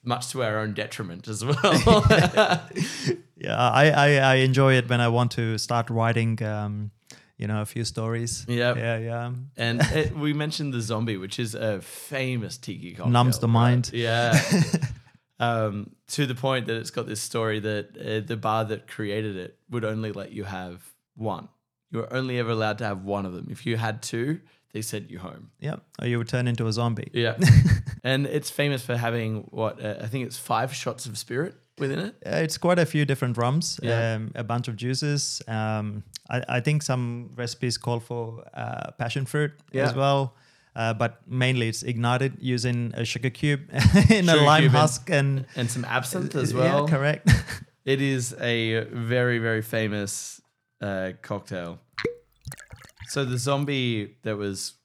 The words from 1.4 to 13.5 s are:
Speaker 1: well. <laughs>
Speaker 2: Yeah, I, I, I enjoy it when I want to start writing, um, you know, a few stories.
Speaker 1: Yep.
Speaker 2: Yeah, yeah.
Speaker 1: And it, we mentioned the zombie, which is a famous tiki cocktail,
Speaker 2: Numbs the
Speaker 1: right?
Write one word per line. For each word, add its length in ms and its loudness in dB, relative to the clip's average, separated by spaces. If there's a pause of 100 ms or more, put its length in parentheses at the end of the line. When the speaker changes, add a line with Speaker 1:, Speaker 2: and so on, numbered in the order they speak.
Speaker 1:
well. 580 6 (680)
<laughs> 0 - (680)
Speaker 2:
Yeah, 200 -2
I, 340 6
I, 240 6
I 200 6
enjoy 400 6
it 140 2
when 120 2
I 80 4
want 240 2
to 240 -2
start 320 -2
writing, 520 0
um, 480 -4 (480)
you 100 -6
know, 140 -2
a 40 -4
few 180 -6
stories. 640 -4
Speaker 1:
Yep. 300 0
Speaker 2:
Yeah, 200 -2
yeah. 340 -6 (260)
Speaker 1:
And 240 0
it, 340 2
we 180 0
mentioned 400 -4
the 80 -2
zombie, 360 -2
which 200 -8
is 160 -4
a 280 -4
famous 760 -6
tiki 360 -12
cocktail, 180 -2
Speaker 2:
Numbs 280 6
the 80 2
Speaker 1:
right? 60 4